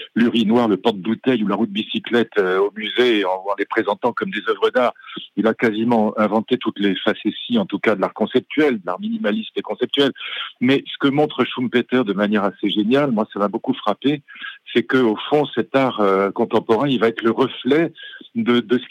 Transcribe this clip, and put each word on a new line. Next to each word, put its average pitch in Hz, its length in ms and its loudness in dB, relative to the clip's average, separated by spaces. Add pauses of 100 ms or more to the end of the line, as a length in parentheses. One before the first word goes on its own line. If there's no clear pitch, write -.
(140)
l'urinoir, 117 540 2
le 95 80 2
porte-bouteille 110 680 0
ou 101 60 0
la 101 80 -2
roue 110 100 0
de 101 60 -4
bicyclette, 107 680 -2
euh, 95 220 2
au 104 160 2
musée, 107 480 0
en, 90 60 -2
en 95 280 -4
les 101 60 -2
présentant 104 480 -2
comme 98 180 -6
des 101 180 -8
œuvres 110 220 0
d'art. 123 220 2 (420)
Il 104 140 2
a 110 60 2
quasiment 113 640 0
inventé 107 400 0
toutes - 220 -4
les 101 160 0
facéties, - 640 -2
en 95 80 0
tout 98 140 -6
cas 107 160 2
de 95 40 -4
l'art 92 140 -2
conceptuel, 131 600 0
de 98 120 -8
l'art 92 140 -6
minimaliste 110 560 -4
et 202 60 -6
conceptuel. - 500 0 (480)
Mais 135 260 2
ce - 140 -14
que 143 80 2
montre 151 360 0
Schumpeter 123 600 0
de 101 80 -2
manière 104 320 0
assez 101 260 -2
géniale, 120 400 2
moi 107 220 0
ça 101 80 -6
m'a 101 80 0
beaucoup 113 260 -4
frappé, 139 480 -2 (500)
c'est 120 120 2
que 135 140 0
au 110 180 4 (120)
fond 147 180 2
cet - 280 -4
art, 131 260 0
euh, 98 300 4
contemporain, 113 580 0
il 120 120 0
va 113 80 4
être 113 140 -4
le 117 100 2
reflet 131 600 0 (440)
de, 120 240 2
de 120 180 0
ce - 120 -8